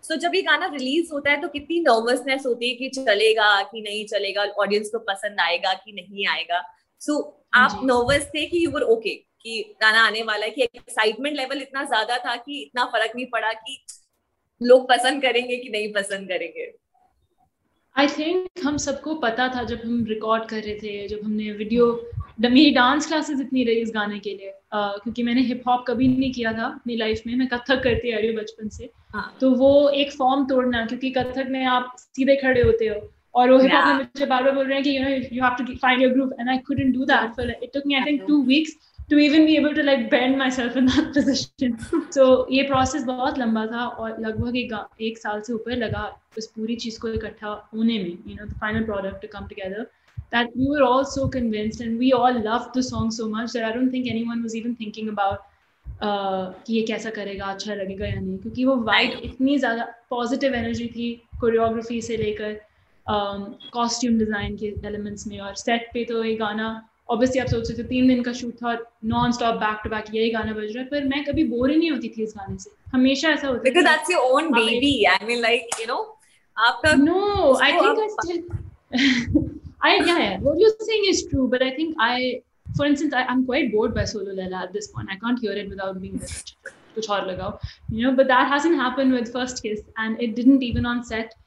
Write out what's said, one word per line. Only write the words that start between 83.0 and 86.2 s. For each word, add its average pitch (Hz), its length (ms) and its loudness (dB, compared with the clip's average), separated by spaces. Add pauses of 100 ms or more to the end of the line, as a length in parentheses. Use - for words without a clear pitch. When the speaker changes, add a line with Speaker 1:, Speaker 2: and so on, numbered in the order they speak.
Speaker 2:
I, 254 100 0
I'm 254 220 0
quite 254 260 0
bored 214 240 0
by 208 100 0
Solo 196 280 -8
Leila 185 300 -6
at 180 100 -12
this 208 140 -8
point, - 240 -10
I 190 80 -10
can't 240 240 -2
hear 202 140 -2
it 202 120 -8
without 190 320 -8
being 196 160 -10
like, - 560 -14 (220)